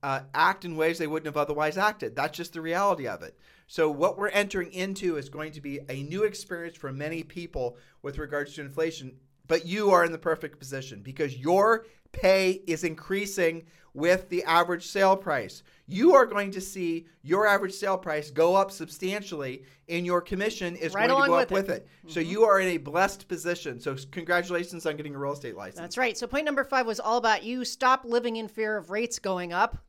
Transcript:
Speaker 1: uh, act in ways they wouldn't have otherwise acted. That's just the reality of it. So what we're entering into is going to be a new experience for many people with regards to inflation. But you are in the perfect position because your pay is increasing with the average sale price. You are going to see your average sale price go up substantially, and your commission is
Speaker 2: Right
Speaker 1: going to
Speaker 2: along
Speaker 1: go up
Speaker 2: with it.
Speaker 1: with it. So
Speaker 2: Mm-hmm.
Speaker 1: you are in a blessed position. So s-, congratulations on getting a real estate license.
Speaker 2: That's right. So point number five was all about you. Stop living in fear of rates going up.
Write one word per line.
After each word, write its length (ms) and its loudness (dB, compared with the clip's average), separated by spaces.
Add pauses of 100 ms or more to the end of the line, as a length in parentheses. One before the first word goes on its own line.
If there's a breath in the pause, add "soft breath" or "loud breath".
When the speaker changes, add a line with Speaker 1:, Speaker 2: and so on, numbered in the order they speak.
Speaker 1:
uh, 180 -2 (120)
act 300 2
in 140 -8
ways 200 2
they 100 -2
wouldn't 180 -4
have 120 -6
otherwise 400 0
acted. 380 -2
That's 220 -4
just 160 -10
the 80 -10
reality 460 -2
of 160 -8
it. 140 -18 (280 soft breath)
So 240 0
what 280 0
we're 120 -2
entering 420 -2
into 460 -4
is 100 -8
going 260 -10
to 80 -14
be 180 -8 (100)
a 140 -8
new 200 -4
experience 540 -6
for 160 -10
many 300 -8
people 540 -8 (240 soft breath)
with 160 -8
regards 360 -6
to 80 -12
inflation. 560 -6 (300)
But 180 2
you 260 2
are 140 8
in 60 0
the 60 -8
perfect 420 -4
position 420 -10
because 360 -4
your 480 4 (260 loud breath)
pay 560 4
is 160 -2
increasing 840 -2 (280 soft breath)
with 360 2
the 140 -2
average 440 2
sale 300 4
price. 460 -4 (240 soft breath)
You 260 6
are 120 10
going 260 -2
to 100 -8
see 460 -6 (160 soft breath)
your 240 4
average 260 2
sale 240 -2
price 320 -6
go 260 4
up 160 4
substantially, 920 -8 (260 soft breath)
and 160 -2
your 160 2
commission 540 -4
is 180 -4
Speaker 2:
Right 140 2
Speaker 1:
going 20 4
to 60 6
Speaker 2:
along 120 4
Speaker 1:
go 120 6
up 120 0
Speaker 2:
with 180 0
it. 0 -
Speaker 1:
with 80 -2
it. 100 -14 (260 soft breath)
So 80 -2
Speaker 2:
Mm-hmm. 100 -2
Speaker 1:
you 120 6
are 160 8
in 100 2
a 80 -2
blessed 500 -2
position. 520 -6
So 140 -4
s-, 120 -10
congratulations 800 -2
on 100 -2
getting 200 -10
a 20 -10
real 160 -4
estate 220 -10
license. 240 -12
Speaker 2:
That's 180 -10
right. 200 0
So 100 -8
point 180 -2
number 180 0
five 220 0
was 140 -4
all 180 2
about 260 2
you. 220 -6
Stop 400 2
living 320 0
in 100 -8
fear 300 -4
of 140 -8
rates 280 -2
going 320 -4
up. 260 0 (120)